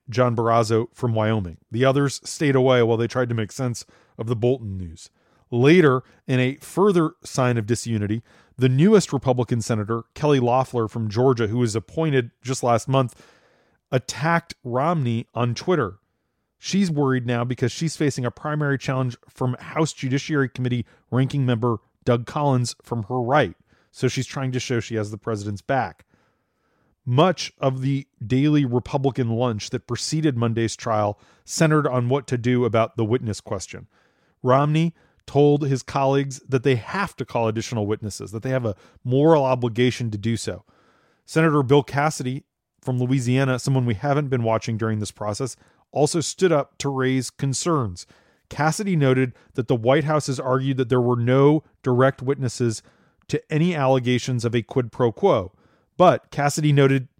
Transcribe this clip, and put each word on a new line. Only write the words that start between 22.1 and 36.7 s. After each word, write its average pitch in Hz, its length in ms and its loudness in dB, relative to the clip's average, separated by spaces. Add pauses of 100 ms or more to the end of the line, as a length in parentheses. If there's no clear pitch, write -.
Collins 135 560 -2
from 117 220 -6
her 127 160 -4
right. 120 360 0 (340)
So - 160 -4
she's 123 200 -4
trying 131 260 -6
to 127 80 -2
show 120 180 -4
she 113 180 -6
has 107 140 -4
the 107 80 -12
president's 104 440 -8
back. 123 420 -4 (1000)
Much 156 520 2
of 131 240 -2
the 135 240 -2 (180)
daily 143 400 2
Republican 123 680 -2
lunch 113 400 -2
that - 160 -8
preceded 151 500 -2
Monday's 113 400 -2
trial 107 420 -2 (260)
centered 156 420 2
on 123 220 -2
what 135 200 0
to 127 100 -2
do 123 260 2
about 113 320 0
the 117 80 0
witness 110 360 -2
question. 92 480 -12 (540)
Romney 151 520 2 (320)
told 147 400 4
his 135 160 0
colleagues 139 640 -2
that 123 160 -2
they 131 140 2